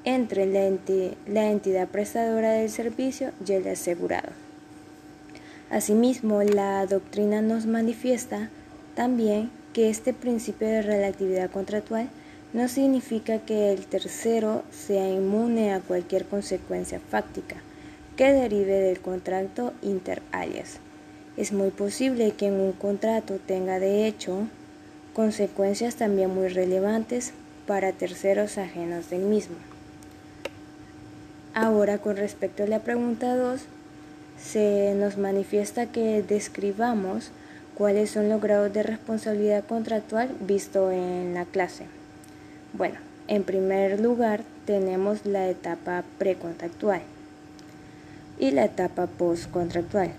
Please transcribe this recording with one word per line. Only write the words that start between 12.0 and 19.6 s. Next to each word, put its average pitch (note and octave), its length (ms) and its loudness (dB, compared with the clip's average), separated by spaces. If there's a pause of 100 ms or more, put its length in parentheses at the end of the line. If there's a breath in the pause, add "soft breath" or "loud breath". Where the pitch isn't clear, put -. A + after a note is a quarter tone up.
no A#3+ 140 2
significa B3 720 2
que G#3+ 340 2
el F#3+ 140 -4
tercero A3 840 0
sea F#3+ 380 0
inmune G#3 640 2
a F#3 60 0
cualquier F3+ 460 -2
consecuencia F3+ 720 -4
fáctica - 560 -4 (600 loud breath)
que C4+ 180 8
derive G3+ 400 4
del F#3+ 260 4
contrato F#3 840 -4